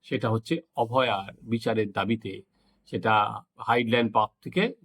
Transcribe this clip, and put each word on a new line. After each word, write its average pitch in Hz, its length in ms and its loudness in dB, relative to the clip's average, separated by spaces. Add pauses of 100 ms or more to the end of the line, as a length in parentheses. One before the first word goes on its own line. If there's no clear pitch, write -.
(120)
সেটা 123 180 -2
হচ্ছে 113 280 0 (180)
অভয়ার 117 580 0 (100)
বিচারের 113 480 -2
দাবিতে 101 500 -4 (440)
সেটা 110 580 0 (140)
হাইল্যান্ড 117 560 2
পার্ক 107 180 2 (120)
থেকে 208 300 -2 (120)